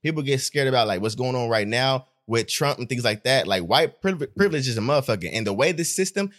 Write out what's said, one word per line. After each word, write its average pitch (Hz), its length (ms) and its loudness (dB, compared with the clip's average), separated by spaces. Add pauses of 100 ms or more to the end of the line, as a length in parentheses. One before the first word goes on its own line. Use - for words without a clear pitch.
People 156 180 -2
get 135 200 0
scared 139 260 0
about, 127 220 4
like, 92 120 0
what's 110 140 -2
going 127 220 -2
on 120 100 -2
right 110 200 2
now 131 400 0 (220)
with 113 200 0
Trump - 280 0
and 120 120 -8
things 123 160 -2
like 107 180 0
that. 110 240 2
Like, 95 160 0
white 139 380 0
priv-, 180 340 -4
privilege 156 320 0
is 117 100 -2
a 107 40 -2
motherfucker. 117 500 0
And 110 160 -2
the 101 60 0
way 135 180 2
this 160 240 -4
system, 196 440 -2